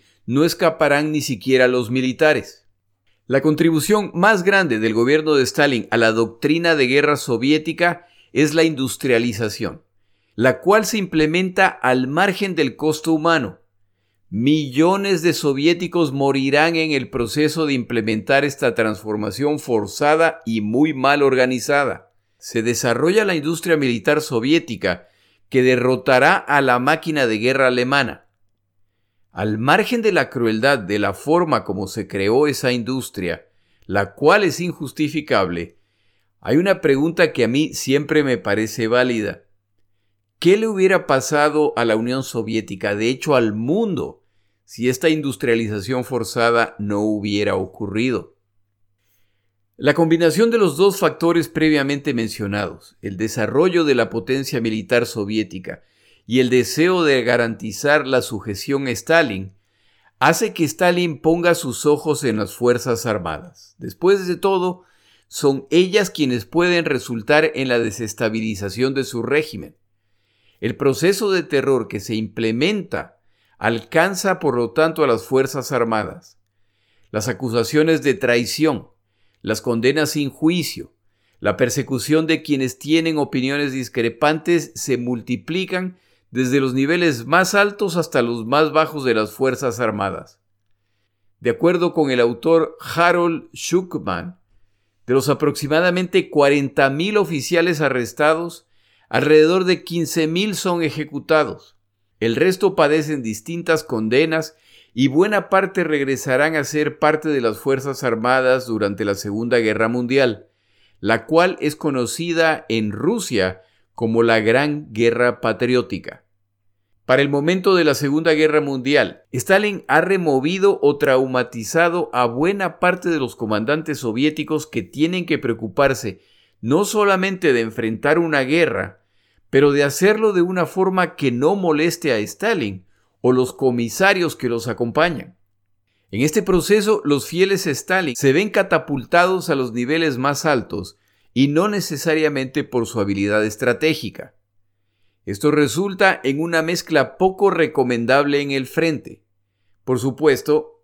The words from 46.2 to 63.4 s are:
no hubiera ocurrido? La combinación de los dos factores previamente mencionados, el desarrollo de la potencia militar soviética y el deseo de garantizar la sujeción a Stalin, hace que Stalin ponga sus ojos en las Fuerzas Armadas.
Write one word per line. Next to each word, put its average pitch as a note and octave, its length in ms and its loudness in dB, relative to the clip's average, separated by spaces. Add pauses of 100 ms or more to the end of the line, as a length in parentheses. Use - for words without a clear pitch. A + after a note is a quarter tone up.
no G#2 220 -2
hubiera G2+ 540 0
ocurrido? G2 800 -4 (1400)
La C#3+ 180 2
combinación E3 560 2
de A#3 80 2
los E3 180 2
dos G3 220 2
factores E3 480 0
previamente C#3+ 640 0
mencionados, G#2 880 -6
el G2 160 -10
desarrollo C3 680 0
de C#3+ 120 2
la A2+ 160 0
potencia C3 500 -4
militar A2+ 460 0
soviética G#2 720 -6 (440)
y A#2+ 140 0
el B2+ 100 2
deseo D#3+ 540 2
de C#3 200 4
garantizar A#2+ 840 0
la C3 140 2
sujeción B2 640 -6
a B2 40 -4
Stalin, A2+ 600 0 (680)
hace E3 340 2
que E3+ 100 -2
Stalin F3 560 0
ponga E3+ 360 2
sus C#3+ 300 -8
ojos D3 380 0
en A2+ 140 0
las G2+ 160 -6
Fuerzas A#2+ 520 0
Armadas. F2 720 -8